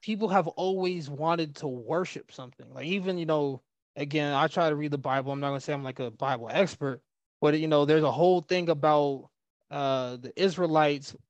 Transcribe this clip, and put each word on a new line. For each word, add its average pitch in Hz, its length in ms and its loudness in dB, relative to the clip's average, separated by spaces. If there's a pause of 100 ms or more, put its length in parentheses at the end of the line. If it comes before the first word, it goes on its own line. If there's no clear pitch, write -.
people 214 260 -4
have 180 220 2
always 180 600 -4
wanted 156 460 -2
to 160 140 -10
worship 135 640 -6
something. 123 400 -20
Like, 131 120 -12
even, 185 320 -4
you 170 80 -4
know, 143 380 0 (320)
again, 147 380 -2
I 143 140 2
try 165 200 0
to 151 80 2
read 147 160 -4
the 143 60 -2
Bible. 135 340 -2
I'm 139 80 -6
not 143 100 -2
gonna 139 120 -4
say 151 120 -6
I'm, 139 120 -6
like, 131 140 -10
a 123 120 -6
Bible 117 400 -4
expert, 143 500 0 (380)
but, 151 180 4
you 156 120 -2
know, 147 160 6
there's 156 180 6
a 143 80 4
whole 175 300 4
thing 180 280 -2
about, 147 600 2 (420)
uh, 135 460 -2
the 120 220 -14
Israelites 156 760 2 (140)